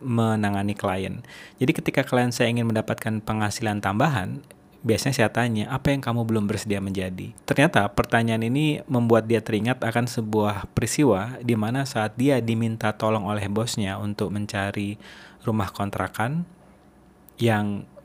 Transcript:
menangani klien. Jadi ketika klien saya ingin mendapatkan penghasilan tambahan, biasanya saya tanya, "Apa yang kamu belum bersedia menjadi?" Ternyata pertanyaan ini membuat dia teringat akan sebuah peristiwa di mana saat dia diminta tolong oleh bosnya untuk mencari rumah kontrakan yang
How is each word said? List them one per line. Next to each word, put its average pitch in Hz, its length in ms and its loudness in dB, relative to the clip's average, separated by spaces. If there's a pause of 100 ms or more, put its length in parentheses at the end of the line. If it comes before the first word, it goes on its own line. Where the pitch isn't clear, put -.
menangani 107 720 0
klien. 95 480 -4 (400)
Jadi 135 160 2
ketika - 240 -2
klien 123 320 0
saya 120 160 2
ingin 120 160 0
mendapatkan 110 560 -2
penghasilan 107 640 -2
tambahan, 110 560 0 (400)
biasanya 113 400 0
saya 107 100 4
tanya, 113 380 0
"Apa 131 240 0
yang 139 80 0
kamu 117 240 -2
belum 110 240 0
bersedia 101 320 -2
menjadi?" 95 640 -6
Ternyata 123 480 4
pertanyaan 117 480 2
ini 147 480 0
membuat 117 400 4
dia 113 160 2
teringat 113 400 0
akan 120 240 0
sebuah 107 640 -2
peristiwa 117 720 2
di 120 160 2
mana 120 240 -2
saat 110 320 -2
dia 131 240 2
diminta 113 560 0
tolong 107 320 0
oleh 104 240 -2
bosnya 104 480 -2
untuk 104 320 -4
mencari 104 640 -4 (480)
rumah 110 240 0
kontrakan 107 800 -4 (880)
yang 104 480 2 (200)